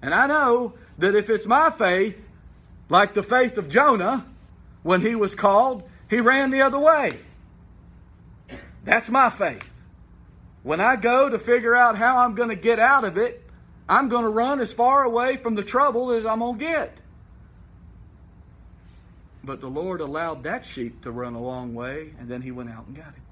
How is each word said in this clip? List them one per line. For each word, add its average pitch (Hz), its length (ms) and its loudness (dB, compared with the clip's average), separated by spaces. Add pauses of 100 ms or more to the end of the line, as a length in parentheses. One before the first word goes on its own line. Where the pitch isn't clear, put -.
And 147 80 -4
I 247 140 2
know 247 460 0 (240)
that 196 180 2
if 208 120 0
it's 208 200 -2
my 294 200 4
faith, 202 600 -2 (600)
like 196 240 4
the 202 120 -2
faith 247 340 0
of 170 100 -8
Jonah, 233 560 2 (600)
when 180 160 2
he 220 160 -2
was 202 180 -2
called, 208 480 2 (260)
he 226 120 0
ran 262 320 2
the 269 80 0
other 269 180 2
way. 285 400 2 (1700)
That's 220 260 -2
my 254 200 4
faith. - 380 -8 (960)
When 156 180 -4
I 233 140 4
go 247 340 2
to 233 120 -4
figure 233 340 2
out 240 220 4
how 247 240 2
I'm 240 160 2
gonna 226 180 -2
get 220 240 0
out 254 240 4
of 190 160 -4
it, 240 240 -4 (460)
I'm 240 200 2
gonna 233 220 0
run 247 300 0
as 220 120 -6
far 262 300 2
away 254 360 0
from 233 180 -4
the 202 80 -4
trouble 247 480 0
as 226 120 -2
I'm 220 140 -2
gonna 233 180 -6
get. 302 400 -6 (2500)
But 135 180 -12
the 135 60 -14
Lord 165 340 -8
allowed 151 440 -8
that 196 200 -8
sheep - 380 -12
to 127 80 -12
run 120 240 -10
a 117 80 -10
long 127 320 -10
way, 143 460 -12
and 123 80 -18
then 123 140 -10
he 127 100 -12
went 123 180 -14
out 113 160 -20
and 131 80 -18
got 156 120 -20
him. 139 260 -20